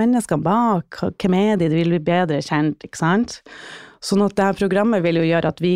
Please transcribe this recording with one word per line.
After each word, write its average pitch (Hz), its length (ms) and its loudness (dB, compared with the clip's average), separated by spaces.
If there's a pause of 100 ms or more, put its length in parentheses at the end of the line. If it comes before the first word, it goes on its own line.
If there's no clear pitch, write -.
menneskene 220 340 0
bak, 202 600 0 (180)
hvem 185 160 0
er 208 220 2
de, 170 100 0
de 156 160 0
vil 170 60 0
bli 170 100 0
bedre 165 420 0
kjent, 151 460 -2
ikke - 100 -18
sant? 190 440 0 (580)
Sånn 202 240 0
at 196 140 -2
det 196 80 2
her 196 100 2
programmet 202 480 0
vil 170 160 2
jo 165 80 0
gjøre 165 240 0
at - 80 -8
vi 175 160 0